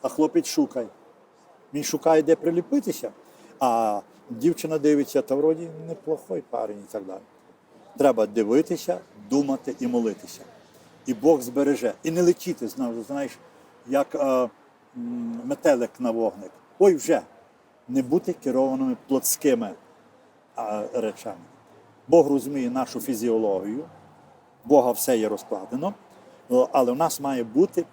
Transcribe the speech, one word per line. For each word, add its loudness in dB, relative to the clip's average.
а -2
хлопець 0
шукає. -2
Він -6
шукає, 2
де 4
приліпитися, -2
а 2
дівчина -2
дивиться, 2
"Та -2
вроді 0
неплохой -8
парень" -8
і -20
так -10
далі. -14
Треба 4
дивитися, 0
думати -2
і -2
молитися. -4
І -2
Бог 4
збереже. 0
І -4
не 0
летіти, 0
знову, -6
знаєш, -8
як, 0
е, 0
м, -8
метелик 0
на -2
вогник. -4
Ой, 8
вже. 0
Не 0
бути 0
керованими -2
плотськими, 0
а, -4
речами. -6
Бог 8
розуміє 0
нашу -4
фізіологію, -2
Бога 6
все 0
є 0
розкладено, -6
о, 4
але 4
в -2
нас -2
має -4
бути 0